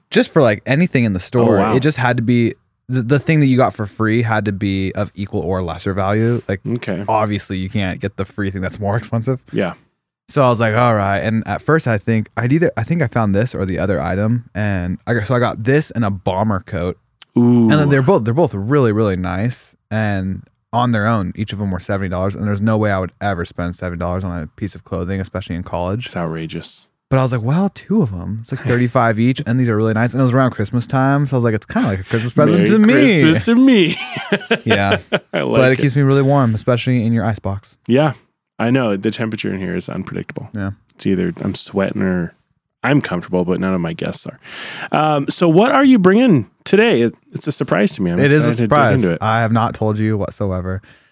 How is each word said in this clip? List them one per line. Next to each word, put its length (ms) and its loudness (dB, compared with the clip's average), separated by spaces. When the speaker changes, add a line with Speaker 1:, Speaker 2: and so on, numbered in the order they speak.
Speaker 1:
just 200 2
for, 120 2
like, 240 2
anything 380 2
in 100 0
the 60 -4
store. 360 2
Speaker 2:
Oh, 40 4
wow. 140 2
Speaker 1:
It 60 2
just 160 0
had 220 0
to 40 0
be, 300 2
the, 120 -2
the 180 2
thing 220 2
that 60 4
you 100 4
got 160 2
for 140 -6
free 340 0
had 240 0
to 80 -2
be 400 -2
of 220 -4
equal 260 -6
or 220 -2
lesser 320 -6
value. 540 0
Like, 180 -4
Speaker 2:
Okay. 420 -4
Speaker 1:
obviously, 480 -2
you 140 -6
can't 280 -4
get 200 -8
the 80 -4
free 240 -6
thing 100 -6
that's 180 -6
more 200 -2
expensive. 440 -4
Speaker 2:
Yeah. 180 -2
Speaker 1:
So 160 0
I 60 4
was 100 0
like, 160 0
"All 180 4
right." 240 0
And 300 -2
at 140 -4
first, 260 0
I 100 2
think 380 -2
I'd 160 0
either, 240 2
I 80 -2
think 180 -2
I 60 0
found 260 0
this 200 0
or 120 -4
the 140 -4
other 200 -2
item, 540 -2
and 520 -4
I 80 0
got, 120 -2
so 80 0
I 60 2
got 240 -2
this 260 0
and 140 -2
a 60 0
bomber 500 -2
coat. 380 -6
Speaker 2:
Ooh. 320 6
Speaker 1:
And 40 6
then 160 4
they're 140 4
both, 220 4
they're 100 0
both 200 2
really, 380 2
really 240 0
nice 580 -6
and 540 -4
on 200 0
their 160 0
own. 260 -2
Each 180 -6
of 60 -8
them 140 -4
were 80 -6
seventy 300 -4
dollars, 260 -4
and 100 -6
there's 160 -2
no 160 2
way 140 0
I 80 -2
would 100 -6
ever 240 -4
spend 300 -8
seventy 240 -8
dollars 240 -4
on 180 -6
a 60 -8
piece 300 -10
of 80 -20
clothing, 360 -6
especially 360 -8
in 80 -6
college. 420 -4
Speaker 2:
It's 100 -10
outrageous. 720 -8
Speaker 1:
But 100 2
I 60 2
was 80 -2
like, 100 -2
"Well, 280 0
two 320 -2
of 100 -2
'em. 300 -8
It's, 100 -14
like, 80 -6
thirty-five 580 2
each, 280 0
and 120 0
these 100 2
are 80 2
really 180 2
nice." 180 0
And 80 0
it 40 4
was 80 2
around 200 2
Christmas 340 -4
time, 400 2
so 80 -2
I 40 2
was 60 2
like, 100 2
"It's 120 -4
kinda 220 0
like 100 0
a 60 -10
Christmas 300 -2
present 220 4
Speaker 2:
Merry 140 4
Speaker 1:
to 80 4
me." 460 6
Speaker 2:
Christmas 220 4
to 100 4
me. 400 4
<laughs> 340 -2
Speaker 1:
Yeah. 360 2
Speaker 2:
I 100 -2
like 180 2
Speaker 1:
But 120 4
it 60 0
Speaker 2:
it. 40 -6
Speaker 1:
keeps 140 2
me 60 4
really 200 4
warm, 320 2
especially 500 0
in 80 2
your 120 0
icebox. 540 -6
Speaker 2:
Yeah. 240 4
I 120 0
know. 260 0
The 140 -2
temperature 420 -6
in 60 -6
here 160 -6
is 140 -6
unpredictable. 640 -10
Speaker 1:
Yeah. 180 -6
Speaker 2:
It's 120 -8
either 340 0
I'm 140 -4
sweating 480 -4
or 320 -2
I'm 180 2
comfortable, 440 -2
but 140 -2
none 160 -2
of 60 -2
my 140 -6
guests 320 -8
are. 120 -14
Um, 380 2
so 180 2
what 240 6
are 120 4
you 140 6
bringing 520 4
today? 380 4
It, 120 0
it's 140 -8
a 60 0
surprise 400 0
to 100 -6
me. 80 0
I'm 100 0
Speaker 1:
It 120 4
is 120 4
a 40 2
Speaker 2:
excited 80 0
to 60 0
dig 80 2
Speaker 1:
surprise. 320 4
Speaker 2:
into 120 2
it. 80 -4
Speaker 1:
I 180 2
have 120 0
not 220 2
told 240 -2
you 200 0
whatsoever. 640 -4